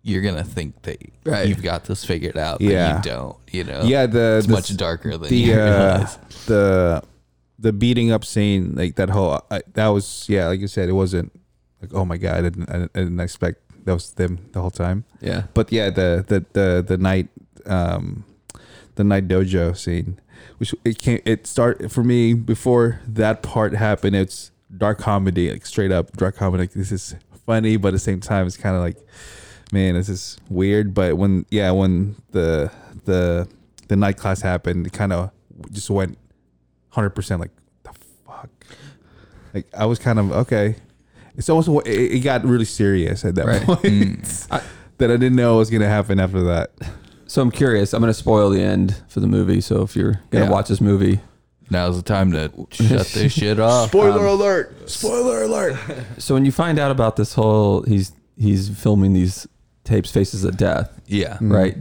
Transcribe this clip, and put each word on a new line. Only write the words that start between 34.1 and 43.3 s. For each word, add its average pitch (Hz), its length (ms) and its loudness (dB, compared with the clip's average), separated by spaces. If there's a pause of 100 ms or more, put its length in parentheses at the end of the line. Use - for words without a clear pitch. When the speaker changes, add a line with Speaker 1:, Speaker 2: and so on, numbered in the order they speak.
Speaker 3:
class 95 240 -4
happened, 87 460 -4
it - 80 -10
kinda 95 360 -4 (400)
just - 200 -12
went 95 260 -2 (720)
hundred 104 220 -2
percent 92 320 -6
like, 95 80 -10 (320)
"The - 100 -20 (340)
fuck?" - 220 -20 (1040)
Like, 101 140 -8 (100)
I 107 80 -2
was 117 140 0
kind 113 200 0
of, 98 140 2
okay. 107 440 0 (600)
It's 127 140 -4
almost, 160 180 4 (180)
it, 117 300 2
it 127 40 2
got 127 240 0
really 120 200 4
serious 98 600 0
at 90 100 -2